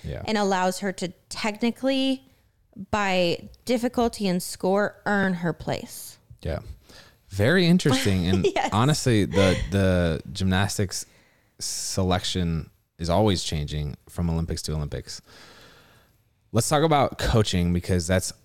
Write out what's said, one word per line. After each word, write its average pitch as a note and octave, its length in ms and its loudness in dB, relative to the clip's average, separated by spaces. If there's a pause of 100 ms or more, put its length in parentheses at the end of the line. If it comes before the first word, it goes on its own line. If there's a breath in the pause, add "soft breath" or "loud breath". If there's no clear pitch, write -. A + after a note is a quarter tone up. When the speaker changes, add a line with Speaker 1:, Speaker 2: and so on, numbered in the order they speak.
Speaker 1:
Yeah. - 220 -10
Speaker 2:
and A3 120 0
allows F#3 420 0
her G3 140 -4
to F3+ 160 -6 (200)
technically, C4 960 -2 (640 soft breath)
by F#3 600 0 (160)
difficulty A#3 600 0
and F3+ 140 0
score, G3 540 -2 (100)
earn G3 300 2
her E3+ 180 -2
place. - 640 -8 (240)
Speaker 1:
Yeah. D#2 180 -4 (680 loud breath)
Very C#3+ 380 4
interesting. C#3 600 4
And F#2 240 2
Speaker 2:
<laughs> - 40 -6
Yes. - 160 0
Speaker 1:
honestly, A#2 540 2
the, F2+ 320 4 (140)
the F2+ 500 2 (100)
gymnastics F#2+ 760 -2 (540 soft breath)
selection F2+ 1120 -2 (280)
is E2+ 120 -4
always F#2+ 340 2
changing D2 540 -4 (100)
from F2 220 -2
Olympics E2 340 -2
to D#2 100 -6
Olympics. C#2+ 480 -8 (1300 loud breath)
Let's A2 180 0
talk D3 140 2
about D3 340 2
coaching, F2+ 560 2
because F2 340 0
that's F#2 240 0 (140)